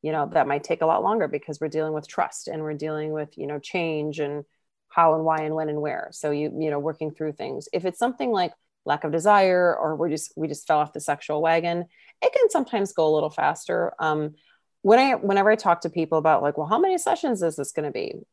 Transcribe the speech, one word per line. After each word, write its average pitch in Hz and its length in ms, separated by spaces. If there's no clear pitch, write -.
You 156 100
know, 151 220
that 139 160
might 143 160
take - 160
a 160 60
lot 165 160
longer 202 260
because 147 320
we're 156 80
dealing 156 240
with 151 160
trust - 400
and 156 140
we're 156 100
dealing 151 400
with, 151 240
you 135 100
know, 147 120
change 156 640
and 147 240
how 165 260
and 160 100
why 160 180
and 156 120
when 156 140
and 151 120
where. - 320
So - 180
you, 147 280
you 156 120
know, 147 80
working 151 320
through 151 220
things. 135 400
If 175 120
it's 175 140
something 254 320
like 185 220
lack 147 200
of 151 80
desire 180 640
or 156 200
we're 165 120
just, 151 260
we 160 140
just 143 180
fell 156 120
off 151 140
the - 80
sexual 147 400
wagon, 170 460
it 523 100
can 508 180
sometimes 202 420
go 160 140
a 156 80
little 151 160
faster. 156 680
Um, 151 360
when 214 180
I, 269 160
whenever 196 360
I 214 60
talk 175 260
to 170 80
people 160 280
about, 156 240
like, 143 160
"Well, 151 80
how 220 140
many 370 180
sessions 247 440
is 165 120
this - 160
gonna 151 220
be?" - 220